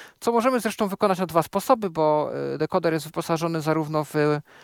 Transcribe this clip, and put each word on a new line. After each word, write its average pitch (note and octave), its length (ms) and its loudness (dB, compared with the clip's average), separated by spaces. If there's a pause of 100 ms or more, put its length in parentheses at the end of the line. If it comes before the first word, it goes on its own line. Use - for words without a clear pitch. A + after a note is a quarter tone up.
(200)
co A#3 120 0
możemy A#3 280 2
zresztą G#3 280 -2
wykonać F#3+ 320 0
na F#3 60 0
dwa D#3+ 180 2
sposoby, G#3 460 0
bo, D3+ 420 2 (220)
e, C#3+ 40 -6
dekoder E3 360 0
jest D3+ 120 -2
wyposażony E3 560 -4
zarówno D#3 420 -2
w - 100 -12 (500)